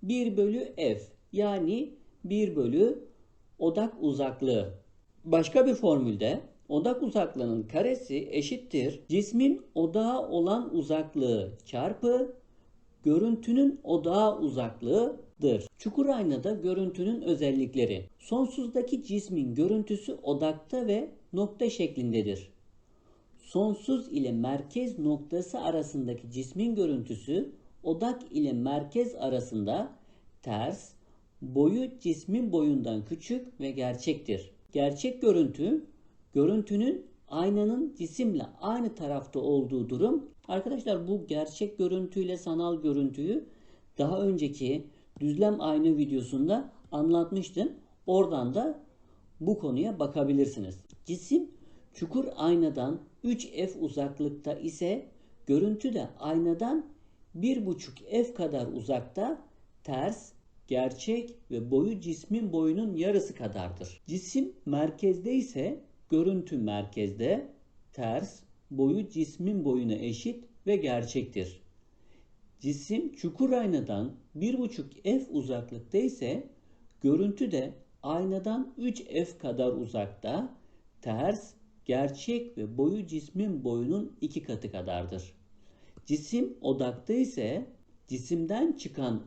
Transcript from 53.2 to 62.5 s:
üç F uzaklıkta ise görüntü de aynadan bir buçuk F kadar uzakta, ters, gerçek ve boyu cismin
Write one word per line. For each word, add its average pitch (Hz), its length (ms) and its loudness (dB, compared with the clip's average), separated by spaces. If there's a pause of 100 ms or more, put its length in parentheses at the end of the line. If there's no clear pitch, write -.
üç 240 260 -2
F 190 300 -4
uzaklıkta 143 760 -2
ise 175 520 -4 (400)
görüntü 214 480 2
de 117 140 -4 (120)
aynadan 170 640 0 (480)
bir 220 320 0
buçuk 160 320 -6
F 233 360 0
kadar 143 320 -2
uzakta, 131 760 -4 (420)
ters, 151 480 -4 (340)
gerçek 131 680 -2 (160)
ve 120 200 -4
boyu 180 300 2
cismin 170 520 -4